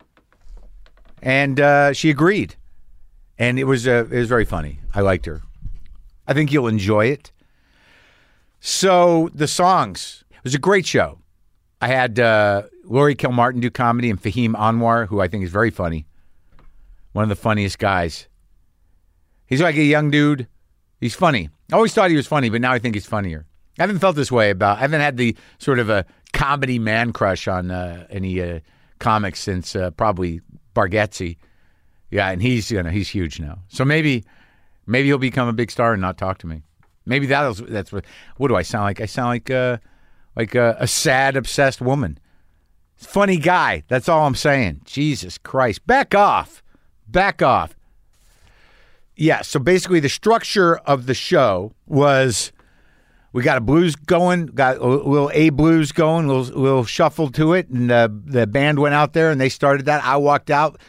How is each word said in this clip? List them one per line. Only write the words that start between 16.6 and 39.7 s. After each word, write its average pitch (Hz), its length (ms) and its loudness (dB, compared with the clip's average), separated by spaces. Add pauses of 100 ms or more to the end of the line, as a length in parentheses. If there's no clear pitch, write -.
One 107 100 -2
of 107 60 -2
the 98 60 -2
funniest 104 440 -2
guys. 92 480 -2 (1200)
He's 131 140 0
like 170 140 2
a 151 80 2
young 151 280 2
dude. 147 360 2 (520)
He's 120 160 -4
funny. 120 340 0 (220)
I 160 40 2
always 220 200 2
thought 190 160 4
he 160 40 2
was 143 120 0
funny, 139 220 0
but 113 120 -2
now 127 100 0
I 127 80 0
think 110 160 -4
he's 101 120 -8
funnier. 87 380 -6 (320)
I 160 60 -2
haven't 190 160 -2
felt 185 160 2
this 139 160 -4
way 113 180 2
about, 101 280 2
I 110 40 -6
haven't 147 200 0
had 143 160 -2
the 120 180 0 (240)
sort 131 200 0
of 110 100 0
a 101 160 0 (280)
comedy 135 460 -2
man 110 340 -2
crush 95 340 -2
on, 92 240 -4
uh, 90 380 -10
any, 92 320 -6
uh, 87 180 -8 (400)
comics 104 400 -2
since, 92 360 -6
uh, 92 160 -4
probably 87 500 -4 (320)
Bargatze. 98 640 -2 (720)
Yeah, 98 180 0
and 92 120 -4
he's, 120 300 -2
you 101 100 -2
know, 85 80 -4
he's 95 200 -4
huge 92 300 -6
now. 82 280 -12
So - 160 -6
maybe, 147 400 0 (640)
maybe 131 220 0
he'll 143 100 2
become 127 300 -2
a 117 60 -2
big 113 180 -4
star 117 220 0
and 98 80 -2
not 92 160 -4
talk 95 220 -6
to - 80 -16
me. 80 140 -12 (440)
Maybe 139 200 -2
that'll, 139 280 0 (120)
that's 101 260 -8
what, 98 140 -10 (320)
what 135 100 -2
do 120 80 2
I 92 60 2
sound 104 240 -4
like? 101 160 -4
I 113 40 -8
sound 123 240 -4
like, 120 220 -6
uh, 127 260 -2 (580)